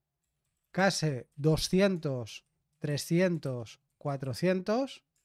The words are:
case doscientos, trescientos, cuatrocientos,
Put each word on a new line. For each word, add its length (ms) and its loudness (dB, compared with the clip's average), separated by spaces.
case 640 0
doscientos, 1080 0
trescientos, 1000 -2
cuatrocientos, 1080 -2